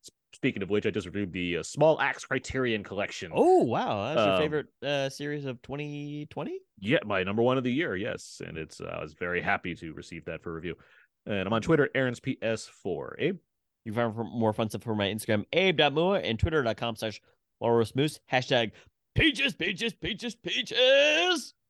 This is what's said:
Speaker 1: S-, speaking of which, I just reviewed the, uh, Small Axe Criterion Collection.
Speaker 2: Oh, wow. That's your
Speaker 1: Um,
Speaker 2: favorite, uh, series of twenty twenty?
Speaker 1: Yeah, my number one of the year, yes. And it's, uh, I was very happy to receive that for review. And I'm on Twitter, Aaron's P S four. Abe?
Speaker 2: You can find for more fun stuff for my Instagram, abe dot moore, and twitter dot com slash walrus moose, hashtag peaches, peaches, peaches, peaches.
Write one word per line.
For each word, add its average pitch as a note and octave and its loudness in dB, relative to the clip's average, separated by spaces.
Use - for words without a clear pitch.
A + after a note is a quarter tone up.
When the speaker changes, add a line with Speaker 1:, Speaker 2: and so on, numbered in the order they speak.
Speaker 1:
S-, - -18
speaking A#2 -2
of F2+ -6
which, G#2 2
I G#2 2
just F2+ -4
reviewed F2+ -4
the, F2 -2
uh, D#2 -4
Small D3+ 4
Axe C3+ -2
Criterion B2+ -2
Collection. F#2+ -6
Speaker 2:
Oh, E4 6
wow. C3 0
That's A2 6
your F#2+ 4
Speaker 1:
Um, F#2 4
Speaker 2:
favorite, D3 0
uh, C#3 -2
series D3 -8
of B2+ -8
twenty D3 -8
twenty? C4 -8
Speaker 1:
Yeah, G#2 2
my G2 0
number G2+ 0
one B2+ 4
of C3 0
the B2 0
year, C#3 -2
yes. - -8
And E2 -10
it's, D#2+ -10
uh, E2+ -8
I - -6
was D#2 -12
very F2 -2
happy F2 -2
to D#2+ -12
receive D#2+ -14
that D#2+ -8
for E2+ -8
review. E2 -8
And G2 -2
I'm A2 0
on A2 0
Twitter, C#3+ 4
Aaron's B2+ 0
P - -6
S A2 -2
four. D2 -8
Abe? E3 -2
Speaker 2:
You A2 -8
can A#2+ 0
find A2 -2
for A#2 -4
more A2 0
fun A#2 -2
stuff G#2+ -6
for A2+ -4
my G2+ 2
Instagram, G#2+ 0
abe A2+ 4
dot D3 4
moore, F3 2
and A2 -2
twitter D#3 2
dot A2 0
com A#2 -4
slash A2 -6
walrus A#2 4
moose, D3 0
hashtag B2+ 2
peaches, C#4 2
peaches, G3+ -4
peaches, G3 -6
peaches. C#4 2